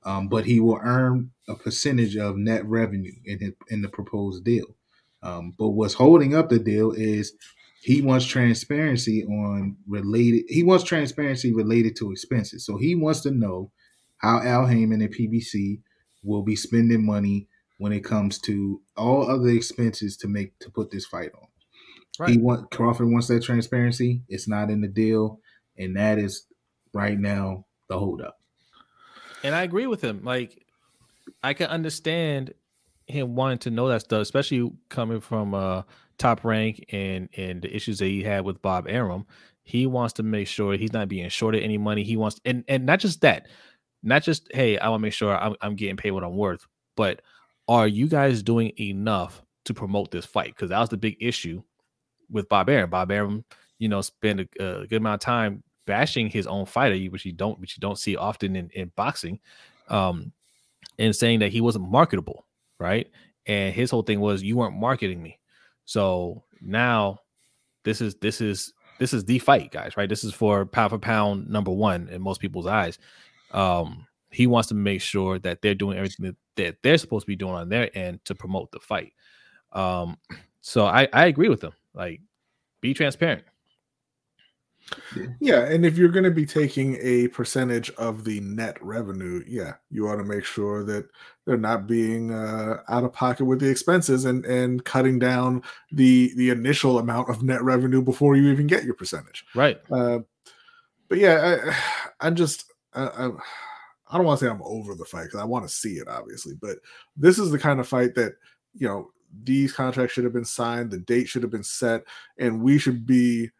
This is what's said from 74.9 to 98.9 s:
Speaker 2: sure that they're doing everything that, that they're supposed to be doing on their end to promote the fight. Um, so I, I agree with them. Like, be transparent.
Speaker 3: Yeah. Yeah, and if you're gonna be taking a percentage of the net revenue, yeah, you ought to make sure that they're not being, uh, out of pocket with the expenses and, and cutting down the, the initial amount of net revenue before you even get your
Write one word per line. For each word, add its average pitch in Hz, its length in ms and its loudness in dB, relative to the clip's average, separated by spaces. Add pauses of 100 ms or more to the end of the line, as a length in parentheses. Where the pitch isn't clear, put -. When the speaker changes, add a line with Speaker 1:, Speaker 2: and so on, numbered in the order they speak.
Speaker 2:
sure 95 380 -2
that 92 240 -6
they're 104 100 4
doing 98 240 -2
everything 95 300 -6
that, 92 80 -10 (220)
that 85 260 -4
they're 156 160 6
supposed 110 240 -4
to - 40 -12
be 101 80 -4
doing 92 200 -6
on 85 140 -8
their 113 280 0
end 90 280 -8
to 95 100 -8
promote 92 360 -8
the - 80 -18
fight. - 340 -8 (580)
Um, 90 460 -4 (440)
so - 240 2
I, 120 260 6
I 147 140 8
agree 156 240 4
with 120 120 2
them. 80 120 -10 (220)
Like, 90 260 -10 (600)
be 135 120 0
transparent. 139 520 -2 (1700)
Speaker 3:
Yeah. - 120 -8 (120)
Yeah, 170 260 6
and 165 200 4
if 165 140 4
you're 175 100 8
gonna 185 220 4
be 160 160 0
taking 139 520 0
a 123 280 4
percentage 120 640 -2
of 113 320 -6
the 107 160 -4
net 101 440 -6
revenue, 95 640 -8
yeah, 92 300 -8 (160)
you 107 160 -2
ought 104 80 -2
to 104 80 -6
make 101 200 -4
sure 104 400 -4
that 104 240 -6 (380)
they're 127 120 2
not 110 280 -2
being, 113 460 -2
uh, 110 580 -6
out 120 140 2
of 123 100 -2
pocket 127 320 0
with 127 140 2
the 135 100 2
expenses 135 560 2
and, 127 200 0
and 123 400 0
cutting 131 340 2
down 127 420 2 (300)
the, 127 460 8
the 127 120 4
initial 127 480 2
amount 117 320 0
of 117 140 -2
net 127 180 0
revenue 127 400 4
before 135 340 4
you 143 160 8
even 143 140 4
get 165 180 2
your 123 120 -4